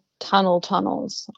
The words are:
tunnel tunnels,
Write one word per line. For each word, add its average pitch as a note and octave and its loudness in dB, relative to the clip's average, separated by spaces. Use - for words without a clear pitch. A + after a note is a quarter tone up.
tunnel F#3+ 4
tunnels, - -4